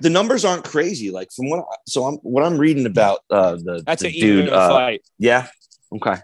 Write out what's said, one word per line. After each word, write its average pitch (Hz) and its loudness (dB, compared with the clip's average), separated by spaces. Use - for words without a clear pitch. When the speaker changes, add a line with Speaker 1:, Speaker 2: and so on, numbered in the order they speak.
Speaker 1:
the 165 2
numbers 214 0
aren't 180 -2
crazy. 147 -4
Like, 92 -10
from 131 -8
what 170 -4
I, - -12
so 127 -2
I'm, 147 -4
what 131 -2
I'm 170 0
reading 143 2
about, 98 2
uh, 95 2
the, 85 -8
Speaker 2:
That's 165 -2
Speaker 1:
the 180 -2
Speaker 2:
an 156 -8
Speaker 1:
dude, 101 4
Speaker 2:
even 82 -2
Speaker 1:
uh, 92 4
Speaker 2:
fight. 123 0
Speaker 1:
yeah. 123 2
Okay. 104 -4